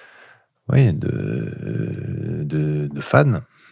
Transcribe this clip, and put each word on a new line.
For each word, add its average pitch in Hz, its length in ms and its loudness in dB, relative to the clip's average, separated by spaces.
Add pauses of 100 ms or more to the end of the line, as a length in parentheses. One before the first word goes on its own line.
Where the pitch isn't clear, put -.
(680)
oui, 127 240 6
de, - 1500 -4
de, 76 440 -2
de 71 140 -8
fans, 123 400 4 (300)